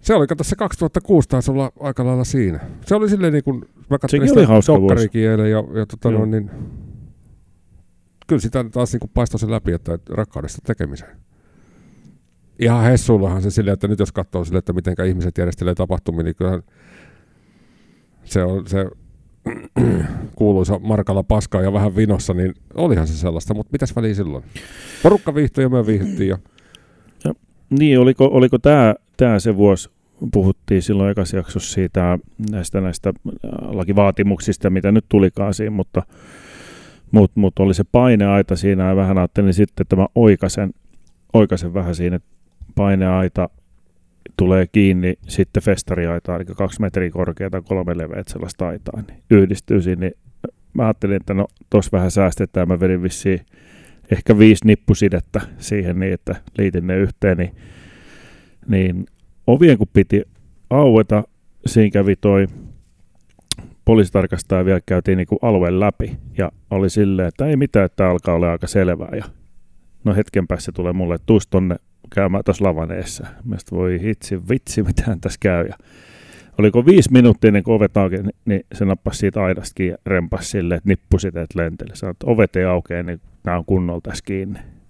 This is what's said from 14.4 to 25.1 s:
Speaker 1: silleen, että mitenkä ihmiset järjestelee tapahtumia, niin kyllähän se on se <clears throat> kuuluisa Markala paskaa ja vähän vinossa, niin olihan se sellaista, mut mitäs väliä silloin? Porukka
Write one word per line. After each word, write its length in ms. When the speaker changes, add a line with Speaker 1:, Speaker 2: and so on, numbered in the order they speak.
Speaker 1:
silleen, 140
että 140
mitenkä 320
ihmiset 340
järjestelee 360
tapahtumia, 500
niin 120
kyllähän 260
se 200
on 220
se 200
<clears throat> 760
kuuluisa 420
Markala 440
paskaa 400
ja 100
vähän 240
vinossa, 380
niin 200
olihan 320
se 60
sellaista, 420
mut 180
mitäs 240
väliä 180
silloin? 300
Porukka 320